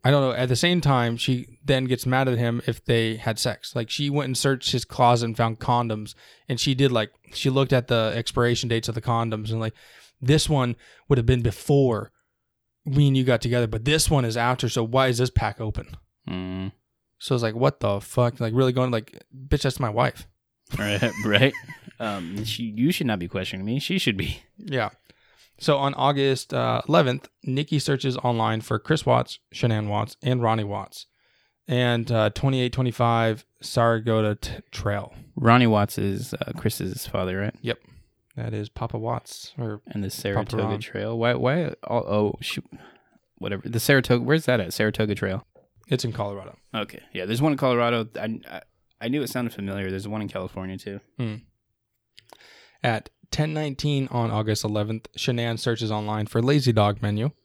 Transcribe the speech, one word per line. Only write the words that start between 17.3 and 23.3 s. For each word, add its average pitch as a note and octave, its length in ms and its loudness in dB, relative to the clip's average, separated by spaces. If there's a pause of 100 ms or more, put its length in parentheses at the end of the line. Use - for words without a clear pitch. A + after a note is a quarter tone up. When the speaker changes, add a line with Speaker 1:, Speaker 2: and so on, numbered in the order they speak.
Speaker 1:
it's A#2+ 80 0
like, A2 140 -2
"What C3+ 240 2
the G2+ 200 0
fuck?" B2 380 0
Like, A2+ 160 -2
really B2+ 180 4
going, B2+ 200 0
like, - 320 -6 (100)
"Bitch, C3+ 280 -2
that's - 180 -2
my A#2+ 100 0
wife." A#2 380 -2 (500)
Speaker 2:
Right, G#2 240 0 (160)
<laughs> G#2 60 -6
right. G#2 300 4 (440)
Um, G2+ 460 -6
she, A2+ 200 -6
you A#2 280 2
should D#3+ 140 -2
not G#2+ 120 0
be F2 80 -4
questioning F#2+ 380 -6